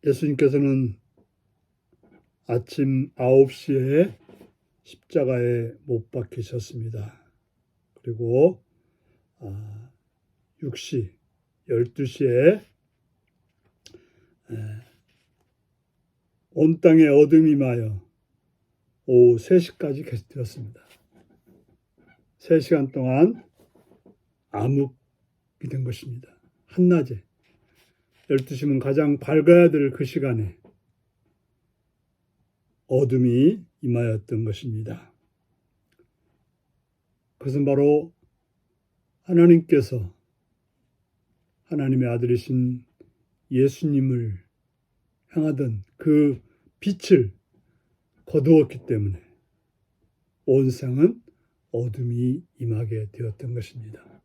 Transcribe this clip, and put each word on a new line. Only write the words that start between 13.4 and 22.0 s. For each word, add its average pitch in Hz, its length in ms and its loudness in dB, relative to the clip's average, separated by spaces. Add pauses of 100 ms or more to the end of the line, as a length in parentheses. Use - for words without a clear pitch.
에, 113 60 -12 (2000)
온 160 280 0
땅에 160 260 8
어둠이 151 440 6
임하여 120 500 -2 (1040)
오후 123 320 6
세 185 220 2
시까지 151 420 -6
계속되었습니다. 117 800 -14 (1600)